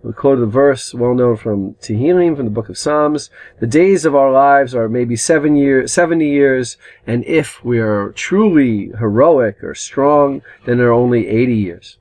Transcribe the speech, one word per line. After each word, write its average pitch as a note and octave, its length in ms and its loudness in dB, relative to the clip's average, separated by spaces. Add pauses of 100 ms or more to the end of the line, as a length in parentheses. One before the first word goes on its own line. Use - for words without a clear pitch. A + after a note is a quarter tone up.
We A2+ 100 -10
quote C#3 260 0
the A#2+ 60 0
verse C3 480 0
well B2 220 -2
known B2 200 2
from G2+ 460 -6
Tehillim, E3 540 0
from C#3 100 -6
the A2 60 -4
book A2+ 180 -6
of F2+ 80 -14
Psalms. D3+ 520 -2 (300)
"The B2 80 -4
days E3+ 380 2
of D3 100 0
our C3+ 160 4
lives C3+ 440 2
are A#2 120 0
maybe A#2+ 280 -2
seven D3+ 400 0
year, C#3 320 2
seventy E3 420 0
years, C3+ 480 0 (300)
and A#2+ 180 -4
if - 400 -4
we A#2+ 140 0
are G#2 320 -2
truly D3 880 0
heroic A#2 640 2
or D2+ 100 -12
strong, C#3 680 0 (240)
then B2 120 -2
they're A#2+ 160 2
only A#2+ 340 0
eighty A#2+ 280 0
years F#2+ 460 -6